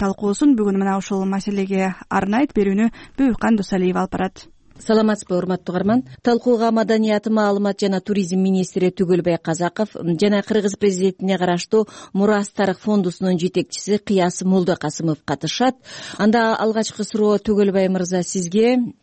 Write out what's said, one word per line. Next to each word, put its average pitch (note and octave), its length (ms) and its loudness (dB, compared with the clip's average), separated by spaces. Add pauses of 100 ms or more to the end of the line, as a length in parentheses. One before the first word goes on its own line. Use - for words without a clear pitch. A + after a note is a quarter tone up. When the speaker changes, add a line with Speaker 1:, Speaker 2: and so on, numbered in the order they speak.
Speaker 1:
талкуусун G3+ 560 2
бүгүн G3+ 240 0
мына G3 160 0
ушул F#3+ 320 -4
маселеге G3 640 -2 (160)
арнайт. G3+ 480 0
Берүүнү G3+ 340 2 (280)
Бүбүкан A3+ 400 2
Дусалиева F#3 460 -2
алып F#3 120 -8
барат. - 280 -6 (300)
Speaker 2:
Саламатсызбы, G#3+ 640 0
урматтуу F3 340 -4
угарман? G3+ 300 0 (200)
Талкууга A#3+ 540 2
Маданият, A3 560 2
маалымат G3+ 480 0
жана G3 220 0
туризм F#3+ 420 -2
министри F#3 480 0
Түгөлбай F3 460 0
Казаков E3+ 580 -4
жана G3+ 480 0
Кыргыз G3+ 320 -2
президентине F#3+ 640 0
караштуу F3+ 480 0 (260)
Мурас G3+ 380 2
Тарых F#3+ 320 -2
фондусунун F#3 580 0
жетекчиси F#3 600 -2
Кыяс F3+ 440 0
Молдокасымов E3+ 800 0
катышат. B3 560 -2 (380)
Анда A3+ 380 2
алгачкы G#3+ 500 -2
суроо, G#3 320 2
Түгөлбай G3 500 2
мырза, F3+ 360 -2
сизге. G3+ 520 0 (280)